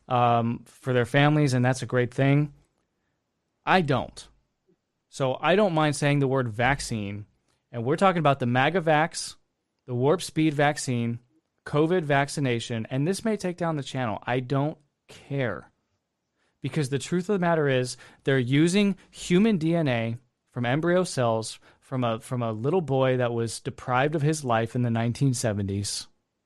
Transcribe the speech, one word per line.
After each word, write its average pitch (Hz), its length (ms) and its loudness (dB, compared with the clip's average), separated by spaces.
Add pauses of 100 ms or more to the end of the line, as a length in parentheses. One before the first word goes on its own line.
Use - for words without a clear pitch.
um, 120 580 2
for - 280 -6
their 123 120 2
families, 147 480 4
and 123 100 2
that's 127 180 0
a 123 40 -6
great 123 280 0
thing. 143 400 2 (1120)
I 175 160 4
don't. 131 460 -2 (840)
So 131 300 -2
I 160 160 2
don't 202 180 4
mind 151 220 2
saying 143 240 2
the 139 80 2
word 127 200 0
vaccine, 107 800 -2 (460)
and 120 120 -8
we're 139 140 0
talking 190 220 2
about 143 200 2
the 127 60 -4
maga 135 360 0
vax, 156 540 0 (520)
the 127 60 -8
Warp 143 300 2
Speed 156 320 0
vaccine, 123 640 -2 (460)
covid 160 380 0
vaccination, 135 880 -2
and 139 180 -2
this 190 160 -4
may 220 140 -2
take 180 200 -6
down 165 180 -4
the 139 80 -6
channel. 120 420 -6
I 127 140 -2
don't 139 400 -2 (280)
care. 120 640 -6 (920)
Because 139 260 -4
the 139 80 -2
truth 175 320 -4
of 214 40 0
the 180 120 0
matter 160 240 2
is, 127 260 0 (280)
they're 135 160 2
using 170 560 2 (160)
human 208 460 2
D 160 180 0
N 160 120 0
A 117 300 -2 (340)
from 123 140 -4
embryo 170 380 2
cells 117 560 -2 (220)
from 127 220 -4
a, 113 160 0
from 123 220 -6
a 113 100 -2
little 139 300 -2
boy 131 360 2
that 123 140 0
was 117 280 -4
deprived 135 560 -2
of 147 80 -2
his 156 200 0
life 117 320 0
in 123 60 0
the 120 80 0
nineteen 117 460 0
seventies. 101 720 -4 (380)